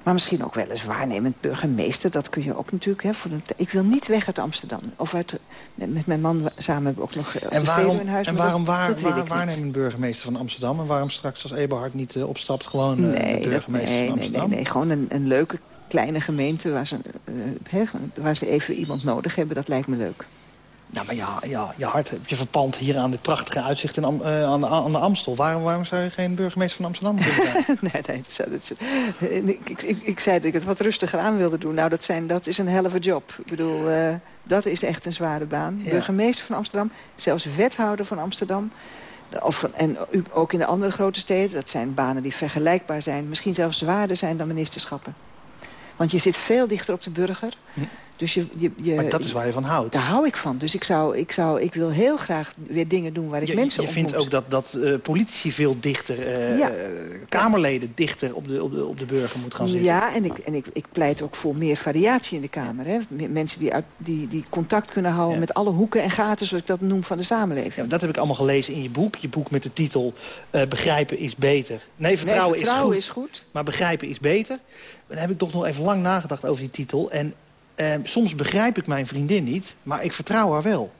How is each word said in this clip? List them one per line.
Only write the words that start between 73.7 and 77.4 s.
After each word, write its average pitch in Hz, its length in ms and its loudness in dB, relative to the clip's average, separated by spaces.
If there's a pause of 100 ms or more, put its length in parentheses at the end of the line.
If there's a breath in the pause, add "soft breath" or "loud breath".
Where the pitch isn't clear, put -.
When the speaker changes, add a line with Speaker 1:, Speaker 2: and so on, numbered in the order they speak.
Speaker 2:
is 139 120 -8
beter. 214 400 2 (480 loud breath)
Dan 147 100 -10
heb 170 120 -2
ik 185 80 0
toch 165 160 -2
nog 170 120 0
even 151 180 -2
lang 196 180 2
nagedacht 175 440 0
over 139 160 0
die 135 100 -8
titel. 139 400 -2
En, 151 220 -2 (420)